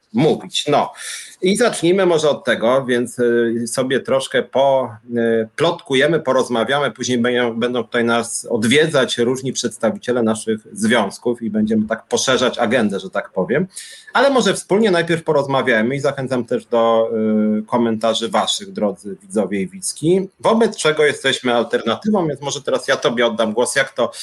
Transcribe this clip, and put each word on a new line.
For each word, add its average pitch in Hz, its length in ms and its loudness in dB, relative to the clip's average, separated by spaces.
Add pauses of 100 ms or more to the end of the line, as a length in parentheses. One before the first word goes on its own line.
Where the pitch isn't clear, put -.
(120)
mówić. 110 560 0
No 135 240 2 (500)
i 185 140 2
zacznijmy 190 500 2
może 156 240 2
od 110 140 -4
tego, 120 400 2
więc, 120 340 -2
e, 117 480 2
sobie 131 340 -2
troszkę 131 420 -2
po, 131 540 0 (200)
e, 113 400 0
plotkujemy, 156 640 0
porozmawiamy, 123 680 0
później 123 280 -2
będą, 120 360 0
będą 120 300 -2
tutaj 117 200 0
nas 117 460 -2
odwiedzać 127 680 2
różni 127 340 -2
przedstawiciele 117 720 -2
naszych 110 380 -2 (120)
związków 110 680 0
i 110 80 -4
będziemy 107 380 0
tak - 200 -4
poszerzać 120 500 0
agendę, 107 420 0
że 95 100 -12
tak 98 200 -6
powiem, 135 360 -2 (460)
ale 262 180 4
może 196 240 2
wspólnie 208 360 2
najpierw 170 340 0
porozmawiajmy 131 720 2
i 139 40 -6
zachęcam 131 440 -2
też 117 220 -4
do, 117 440 2 (480)
e, 107 40 -4
komentarzy 113 680 0
waszych, 101 440 -2
drodzy 98 500 -4
widzowie 98 380 -2
i 92 80 -4
widzki, 165 600 -2 (120)
wobec 220 360 2
czego 156 280 2
jesteśmy 131 500 0
alternatywą, 120 760 0
więc 135 120 -6
może 139 220 -8
teraz 127 260 -2
ja 135 80 2
tobie 120 300 0
oddam 110 260 0
głos, 117 240 -2
jak 135 160 0
to 117 180 -2 (120)